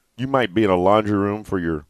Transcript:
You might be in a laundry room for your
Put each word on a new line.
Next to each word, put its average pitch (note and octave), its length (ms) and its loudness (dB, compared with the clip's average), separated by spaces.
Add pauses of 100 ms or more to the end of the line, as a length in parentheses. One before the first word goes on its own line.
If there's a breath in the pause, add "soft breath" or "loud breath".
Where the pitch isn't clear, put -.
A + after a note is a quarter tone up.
(180)
You B2 80 -4
might B2+ 260 -2
be A2 120 2
in G2 60 2
a F#2 60 4
laundry G#2 400 2
room G2+ 260 -2
for G2 160 -6
your E2 320 -4